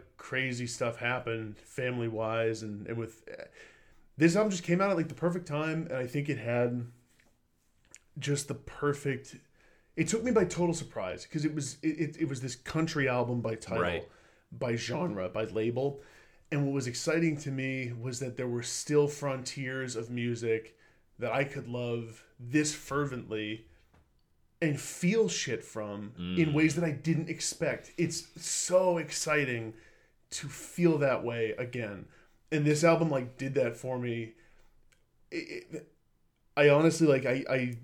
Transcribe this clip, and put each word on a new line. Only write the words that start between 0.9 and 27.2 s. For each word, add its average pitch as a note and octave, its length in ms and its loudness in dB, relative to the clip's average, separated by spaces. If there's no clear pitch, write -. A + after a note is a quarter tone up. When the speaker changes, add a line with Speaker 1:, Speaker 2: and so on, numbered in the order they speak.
Speaker 1:
happened A2+ 600 -4
family-wise, A2+ 1040 -2
and, G#2 240 -8
and A2+ 120 -6
with, A2+ 260 -10
this E3 180 6
album G#3+ 140 4
just F#3 140 -4
came F3 160 2
out G3 100 4
at, F#3 60 2
like, D#3+ 120 0
the - 60 -10
perfect F3 340 -2
time, D#3 400 -2
and B2+ 80 -4
I B2+ 100 -2
think C#3+ 220 -2
it C3 100 -2
had A#2+ 480 0
just C#3+ 300 0
the C3 60 -4
perfect, C#3 840 -4
it E3 120 2
took A3 140 0
me B3 80 0
by G#3 140 6
total E3+ 300 2
surprise, G2 520 -6
'cause D3+ 180 -2
it D3+ 100 0
was, - 280 -6
it, D#3+ 60 0
it, D3+ 200 -4
it D#3+ 80 0
was C3 120 -6
this B2 140 -6
country D#3+ 540 0
album A#2+ 320 0
by A2+ 140 -2
title, A2+ 280 -2
Speaker 2:
Right. F2 260 0
Speaker 1:
by A#2+ 240 -2
genre, A#2 520 -2
by A2 160 -2
label. A#2+ 580 0
And C#3+ 140 2
what C#3 80 0
was C3+ 120 -2
exciting D#3 520 2
to C#3+ 120 -6
me C3 500 -4
was A#2+ 200 -6
that B2 160 -6
there B2+ 100 -4
were A#2+ 160 -2
still D3 460 2
frontiers C3 880 -4
of A2+ 140 -6
music A#2 680 -2
that A2+ 140 -2
I C#3 100 2
could C#3 240 -6
love A#2+ 560 -6
this D3 360 2
fervently A2+ 920 -4
and D3 200 2
feel G#3 480 2
shit - 360 -4
from G#2 540 -8
in F3 320 2
Speaker 2:
Mm. - 20 0
Speaker 1:
ways D3+ 240 4
that E3+ 80 2
I D#3 80 0
didn't D#3 360 0